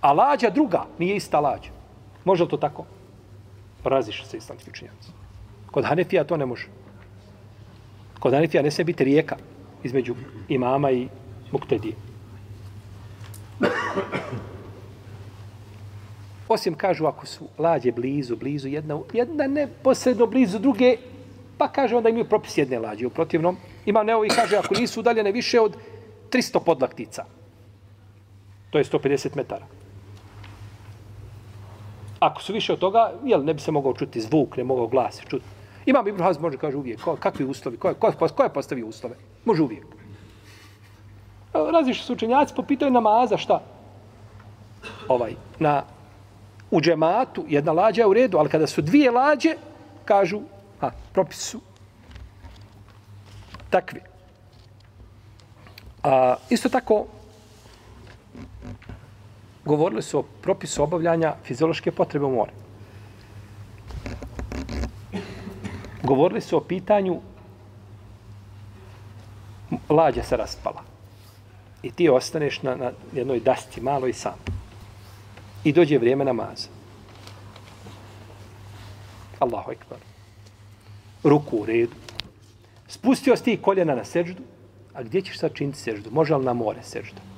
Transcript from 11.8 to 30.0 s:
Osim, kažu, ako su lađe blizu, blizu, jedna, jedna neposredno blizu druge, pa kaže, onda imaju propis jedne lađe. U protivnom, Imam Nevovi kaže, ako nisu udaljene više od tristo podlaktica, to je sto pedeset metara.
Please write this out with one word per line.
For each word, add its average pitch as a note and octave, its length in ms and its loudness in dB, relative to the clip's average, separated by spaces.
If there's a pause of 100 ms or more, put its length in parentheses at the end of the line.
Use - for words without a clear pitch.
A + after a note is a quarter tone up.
Osim, F#3+ 240 0
kažu, D#3 320 -2
ako - 200 -4
su - 220 -18 (100)
lađe D3 340 2
blizu, B2 440 -4
blizu, C3+ 320 -6
jedna, D3+ 320 -6 (140)
jedna C#4 340 -2
neposredno C4 800 2
blizu A3 340 2
druge, B3+ 380 4 (600)
pa D4 100 2
kaže, B3+ 280 2
onda A3+ 140 6
imaju A3+ 160 0
propis - 320 0
jedne B2+ 220 2
lađe. A2 260 -6
U B2 40 0
protivnom, E3 480 0 (280)
Imam G#3+ 200 4
Nevovi A3 240 2
kaže, G#3 280 2
ako F#3+ 160 0
nisu A3+ 260 -2
udaljene A3 320 2
više A#3 300 2
od G#3+ 140 2 (540)
tristo A#3+ 300 2
podlaktica, B2+ 680 -2 (1400)
to - 80 0
je C#3+ 60 4
sto D3+ 160 0
pedeset C#3 360 -2
metara. A#2+ 300 -8 (2500)